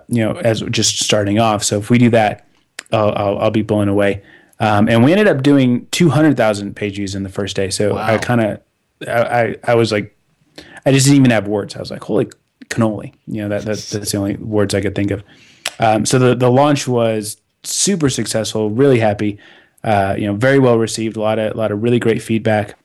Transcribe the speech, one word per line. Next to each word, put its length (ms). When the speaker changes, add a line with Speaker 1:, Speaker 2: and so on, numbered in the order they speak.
Speaker 1:
you 160
know, 140
as 320
just 300
starting 380
off. 260
So 140
if 120
we 80
do 120
that, 360
I'll, 220
I'll, 240
I'll 120
be 120
blown 260
away. 340
Um, 300
and 160
we 80
ended 160
up 140
doing 480
two 180
hundred 300
thousand 380
page 200
views 180
in 100
the 40
first 260
day. 140
So 260
Speaker 2:
Wow. 120
Speaker 1:
I 100
kinda, 460
I, 60
I, 520
I 100
was 180
like, 240
I 60
just 120
didn't 140
even 120
have 160
words. 300
I 40
was 100
like, 120
"Holy 240
cannoli." 420
You 160
know, 80
that, 160
that, 100
that's 360
the 40
only 200
words 380
I 60
could 140
think 160
of. 120
Um, 280
so 120
the, 160
the 140
launch 400
was 480
super 440
successful, 640
really 280
happy, 400
uh, 320
you 80
know, 100
very 240
well 200
received, 400
a 20
lot 180
of, 160
a 40
lot 120
of 120
really 160
great 240
feedback. 640